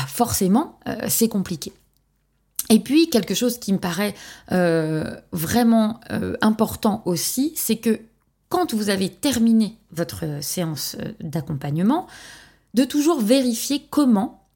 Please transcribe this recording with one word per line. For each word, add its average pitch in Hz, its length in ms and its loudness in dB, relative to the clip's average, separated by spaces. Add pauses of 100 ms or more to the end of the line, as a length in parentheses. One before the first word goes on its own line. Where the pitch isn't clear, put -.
forcément, 226 680 0 (100)
euh, - 80 -8 (120)
c'est 226 200 2
compliqué. 185 460 -6 (960)
Et 220 100 8
puis, 320 300 4
quelque 202 240 0
chose 240 240 -2
qui 196 160 -2
me 175 40 0
paraît, 190 360 -4 (380)
euh, 160 640 0 (160)
vraiment, 214 680 2 (100)
euh, 92 300 -4
important 220 640 0
aussi, 254 520 -2
c'est - 200 -2
que 220 240 -2 (540)
quand 349 180 0
vous 208 160 -2
avez 190 200 0
terminé 226 680 2 (120)
votre, 160 340 -6
euh, 147 160 -6
séance, 160 600 -6
euh, - 180 -8
d'accompagnement, 165 880 -2 (680)
de 247 100 4
toujours 294 360 2
vérifier 254 720 2
comment 247 540 2 (120)